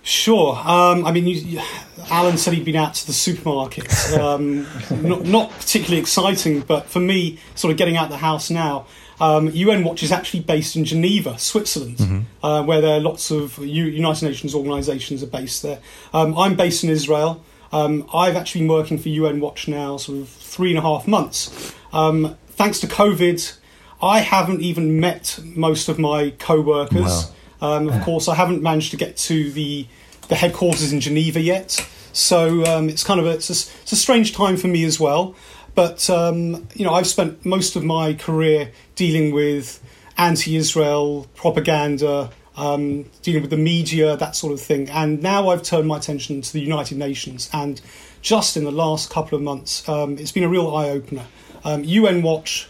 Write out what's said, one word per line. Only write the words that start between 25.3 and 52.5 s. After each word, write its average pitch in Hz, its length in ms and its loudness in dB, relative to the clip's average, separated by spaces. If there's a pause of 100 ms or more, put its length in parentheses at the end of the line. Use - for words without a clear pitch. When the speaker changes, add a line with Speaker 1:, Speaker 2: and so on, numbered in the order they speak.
Speaker 1:
most 160 460 -2
of 151 80 -2
my 147 400 0
co-workers. 143 920 2 (300)
Speaker 2:
Wow. 151 160 0
Speaker 1:
Um, 151 120 0
of 117 160 0
course, 170 240 0
I 160 80 2
haven't 175 260 2
managed 156 300 0
to 151 40 -10
get 135 200 -6
to 156 340 -2
the, 143 360 -6 (420)
the - 80 2
headquarters 165 560 2
in 143 80 0
Geneva 156 400 0
yet. 185 440 -2 (280)
So, 165 520 4
um, 160 240 2
it's 156 140 -4
kind 196 160 2
of 160 80 2
a, 165 40 2
it's 160 200 -4
a, - 320 -6
it's - 100 -6
a 220 40 0
strange 233 360 4
time 190 240 2
for 180 120 0
me 170 160 2
as 156 160 0
well. 160 340 2 (400)
But, 170 340 2
um, 170 640 0
you 208 100 -4
know, 160 100 2
I've 180 120 4
spent - 380 -2
most 185 320 0
of 175 80 -4
my 160 300 0
career 156 560 0 (240)
dealing 156 380 2
with 147 500 -2 (340)
anti-Israel 151 1160 0
propaganda, 147 960 0 (260)
um, 143 480 -2 (180)
dealing 160 200 0
with 135 80 -6
the 156 60 0
media, 156 600 2
that 147 200 -6
sort 151 160 -4
of 139 80 -6
thing. 139 300 -2
And 151 320 0
now 196 280 2
I've 175 120 2
turned 156 260 0
my 151 100 -2
attention 139 440 -6
to - 100 -10
the 156 80 -4
United 143 360 -4
Nations. 135 560 -8
And 143 280 -6 (420)
just - 340 2
in 151 80 -2
the 143 80 -4
last 156 380 -2
couple 151 260 -2
of 139 60 0
months, 139 460 -8
um, 147 280 -2
it's 151 160 -10
been 180 120 0
a 170 40 2
real 170 260 0
eye-opener. 143 520 -4 (380)
Um, 151 200 -2
U 202 220 4
N 180 160 4
Watch 160 480 -2